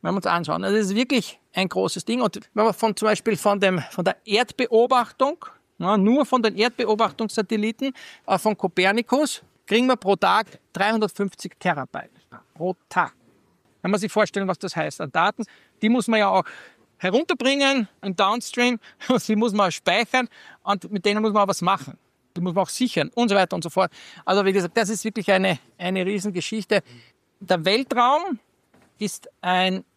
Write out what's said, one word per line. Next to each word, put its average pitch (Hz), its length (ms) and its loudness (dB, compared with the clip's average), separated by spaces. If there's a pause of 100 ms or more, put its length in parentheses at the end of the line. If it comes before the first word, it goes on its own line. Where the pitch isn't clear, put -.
Wenn 175 100 -4
wir 196 40 -2
uns 196 100 -4
anschauen. 170 380 -2
Also 196 120 0
das 214 120 0
ist 190 60 -4
wirklich 247 460 -2 (140)
ein 190 160 -2
großes 185 340 -4
Ding. 240 160 -2
Und 220 200 -2 (120)
wenn 214 140 0
wir 214 80 2
von, 220 200 0
zum - 120 -2
Beispiel 214 320 0
von 202 200 0
dem, 185 200 2 (120)
von 180 140 -6
der - 220 0
Erdbeobachtung, 247 1200 0 (320)
ja, 185 180 2
nur 226 300 4
von 254 160 0
den 214 120 0
Erdbeobachtungssatelliten, 220 1400 -2 (320)
äh, 190 120 0
von 214 200 0
Kopernikus, 214 840 0 (240)
kriegen 233 200 2
wir 254 100 2
pro 190 200 0
Tag 202 300 2 (260)
dreihundertfünfzig 202 840 -2
Terabyte - 520 -4 (440)
pro 180 200 -4 (140)
Tag. 170 260 -2 (680)
Kann 180 100 -2
man 202 100 0
sich 208 120 -6
vorstellen, 202 360 0
was 175 100 -2
das - 180 -8
heißt 151 240 -6
an 151 100 -8
Daten. 196 340 0 (360)
Die 214 80 2
muss 233 200 2
man 220 120 4
ja 196 80 4
auch 190 160 2 (540)
herunterbringen 269 920 0 (120)
im 196 140 -6
Downstream. 233 640 0 (160)
<laughs> - 140 -18
Und - 180 2
die 214 80 2
muss 214 180 2
man 190 200 2
speichern 233 560 0 (340)
und 196 300 -4
mit 202 120 -6
denen 208 160 2
muss 214 120 0
man 208 100 4
auch 196 60 2
was 196 140 -2
machen. 185 360 -2 (380)
Die 175 40 -6
muss 175 140 -4
man 190 80 2
auch - 60 -2
sichern - 460 -2
und 233 140 0
so 196 60 2
weiter 185 220 2
und 170 60 -4
so 165 80 -8
fort. 185 220 0 (320)
Also 196 200 2
wie 190 80 2
gesagt, 180 240 0
das 220 120 2
ist 214 160 -4
wirklich 214 260 -4
eine, 190 280 2 (200)
eine 185 280 -2
Riesengeschichte. 202 760 -2 (580)
Der 180 240 -2
Weltraum 254 760 2 (600)
ist - 300 -8 (120)
ein 185 440 0 (120)